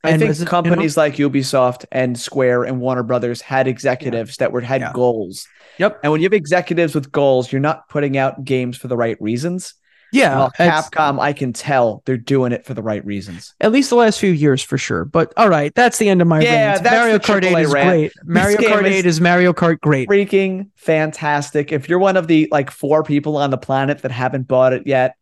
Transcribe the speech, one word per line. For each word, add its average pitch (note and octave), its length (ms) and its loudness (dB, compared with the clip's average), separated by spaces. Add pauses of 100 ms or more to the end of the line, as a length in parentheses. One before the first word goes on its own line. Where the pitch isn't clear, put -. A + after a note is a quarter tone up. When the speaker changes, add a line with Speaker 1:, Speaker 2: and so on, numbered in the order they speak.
Speaker 1:
I D#3+ 60 0
Speaker 2:
And D#3+ 100 2
Speaker 1:
think D3+ 120 2
Speaker 2:
Resi-, D3 80 -4
you E3+ 60 -4
know? - 40 -10
Speaker 1:
companies E3+ 460 0
like D3+ 180 2
Ubisoft C3+ 760 0
and B2+ 260 -2
Square B2 460 0
and B2+ 160 -6
Warner B2 240 -4
Brothers A#2+ 360 -4
had C3 280 -2
executives B2 680 -4
Speaker 2:
Yeah. C3 100 -2
Speaker 1:
that - 60 -4
were, B2 80 -4
had B2+ 200 -4
Speaker 2:
Yeah. - 120 -8
Speaker 1:
goals. A#2 540 -4 (320)
Speaker 2:
Yep. - 240 -2
Speaker 1:
And D3 80 0
when D#3 100 0
you D#3+ 60 2
have F#3+ 60 2
executives E3+ 640 0
with C#3+ 180 -4
goals, C3+ 400 2
you're C3+ 80 -2
not D3 280 -4
putting C#3+ 300 -2
out C3+ 260 -2
games B2+ 320 -2
for - 120 -14
the B2 80 -4
right A#2 260 -2
reasons. C#3 520 -6 (380)
Speaker 2:
Yeah, D#3 240 2
Speaker 1:
Well, C3+ 220 0
Speaker 2:
it's D#3+ 320 2
Speaker 1:
Capcom, D3 300 0
I D3 120 0
can C3 220 -6
tell A#2+ 500 0
they're C3 140 -2
doing B2 340 0
it - 140 -8
for C3 80 -10
the A2 80 -8
right G#2+ 240 -4
reasons. F#2+ 560 -12
Speaker 2:
At G#3+ 100 2
least C4+ 160 2
the A#3+ 80 2
last A3+ 240 4
few G3 120 2
years, C#3+ 300 2
for - 140 -6
sure. F#2 300 -6
But D#3+ 320 -2
all A3 100 4
right, D3+ 260 0
that's A#3+ 220 2
the G#3 140 2
end F#3 100 4
of E3+ 80 4
my D#3+ 140 4
Speaker 1:
Yeah, A3+ 300 2
Speaker 2:
rant. F#3+ 120 0
Speaker 1:
that's A#3 120 4
Speaker 2:
Mario A#3 180 2
Speaker 1:
the G3+ 60 2
Speaker 2:
Kart G#3 160 0
Eight F#3+ 40 0
Speaker 1:
triple F#3 160 2
A E3 60 2
Speaker 2:
is D3+ 100 0
Speaker 1:
rant. C#3 160 2
Speaker 2:
great. D#3 280 2
Speaker 1:
This - 100 -20
Speaker 2:
Mario F#3 320 2
Speaker 1:
game A3 120 2
Speaker 2:
Kart G#3 160 2
Speaker 1:
is G3 80 2
Speaker 2:
Eight F#3+ 120 0
is E3 160 0
Mario F3 320 4
Kart E3 260 0
great. C3+ 300 0
Speaker 1:
freaking G3 560 0 (100)
fantastic. D3+ 960 -2
If D3 160 -6
you're F3 100 2
one F#3 200 2
of E3+ 80 -2
the, D#3 240 2
like, C#3 200 0
four D#3 340 0
people D3+ 340 -2
on C#3+ 120 0
the C3 60 0
planet C3+ 460 -2
that C3 80 -6
haven't B2+ 380 -4
bought B2+ 260 4
it B2 120 -6
yet, C3 360 0